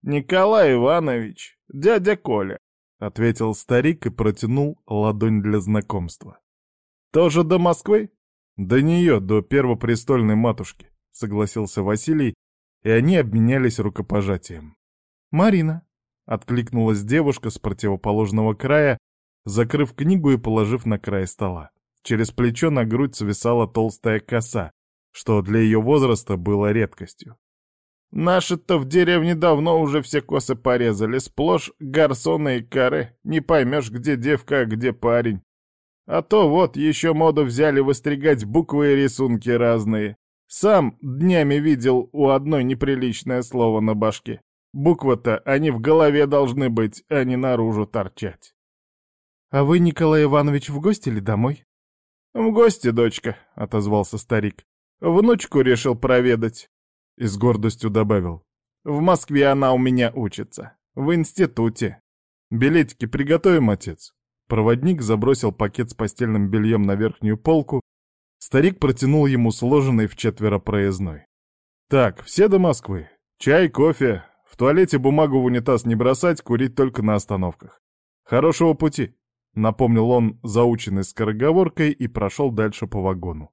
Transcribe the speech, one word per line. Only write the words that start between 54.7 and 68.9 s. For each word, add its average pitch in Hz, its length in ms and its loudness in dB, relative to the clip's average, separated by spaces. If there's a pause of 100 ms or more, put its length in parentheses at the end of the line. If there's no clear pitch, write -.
«Внучку 185 600 2
решил 123 340 2
проведать». 123 760 0 (480)
И 120 80 -4
с 98 100 -4
гордостью 110 540 0
добавил: 101 540 0 (400)
«В 147 160 -4
Москве 151 480 2
она 139 260 2
у 123 40 2
меня 127 360 0
учится. - 640 -10 (160)
В 139 200 -2
институте». 117 840 -2 (500)
«Билетики 135 540 0
приготовим, 143 640 2
отец». - 460 -6 (340)
Проводник 123 540 0
забросил 110 500 0
пакет 113 380 -4
с - 40 -18
постельным 107 540 -2
бельем 107 340 0
на 98 120 0
верхнюю 107 420 -2
полку. 147 440 0 (580)
Старик 165 400 0
протянул 139 480 2